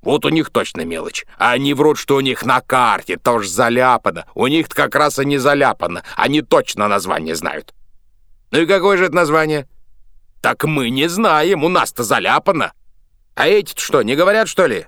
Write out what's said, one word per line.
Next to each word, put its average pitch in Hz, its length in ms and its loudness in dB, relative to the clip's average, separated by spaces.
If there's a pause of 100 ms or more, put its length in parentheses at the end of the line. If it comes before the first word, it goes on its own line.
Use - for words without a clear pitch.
Вот 143 240 0
у - 20 2
них 156 220 0
точно 92 320 -4
мелочь. 82 440 -10 (120)
А 120 140 2
они 139 200 0
врут, 147 260 2
что - 180 0
у 135 40 2
них 131 240 -4
на 127 160 2
карте 110 560 0
тоже 113 320 -2
заляпано. 117 840 0
У 113 120 -2
них-то 156 300 -2
как 143 180 -2
раз 143 240 0
и 139 60 -2
не 143 140 -2
заляпано. 123 680 0 (100)
Они 143 280 0
точно 127 440 0
название 85 480 -2
знают». 78 400 -8 (760)
«Ну 147 100 2
и 170 60 2
какое 190 320 4
же 185 80 2
это 170 80 -4
название?» 156 520 2 (760)
«Так 120 220 -2
мы 143 260 -2
не 135 180 0
знаем, 175 560 2
у 165 60 2
нас-то 143 340 0
заляпано». 120 680 0 (600)
«А 139 140 0
эти-то 202 320 0
что, 139 220 0
не 110 120 0
говорят, 196 320 2
что 185 200 0
ли?» 107 220 -2